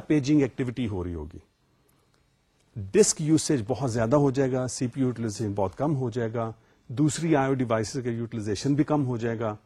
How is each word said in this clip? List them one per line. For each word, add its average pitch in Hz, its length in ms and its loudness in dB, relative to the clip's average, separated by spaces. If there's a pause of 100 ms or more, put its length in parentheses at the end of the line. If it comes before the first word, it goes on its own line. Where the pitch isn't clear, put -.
پیجنگ 151 360 4
ایکٹیویٹی 123 460 -2
ہو 92 160 -4
رہی 87 100 -4
ہوگی، 82 240 -10 (1500)
ڈسک - 280 4
یوسیج 151 480 2
بہت 127 240 -2
زیادہ 117 240 2
ہو 143 140 6
جائے 131 220 0
گا، 127 160 -2
سی - 180 -4
پی 123 140 -6
یو 131 60 2
یوٹیلائزیشن 113 500 -4
بہت 95 200 -2
کم 147 200 0
ہو 127 140 -4
جائے 113 240 -4
گا، 113 160 -4 (400)
دوسری 151 460 2
آئی 135 120 4
او 139 60 2
ڈیوائسز 117 500 -2
کا 123 60 -2
یوٹیلائزیشن 113 640 -2
بھی 143 100 2
کم 147 220 0
ہو 123 100 -2
جائے 117 220 -2
گا 110 160 -2 (120)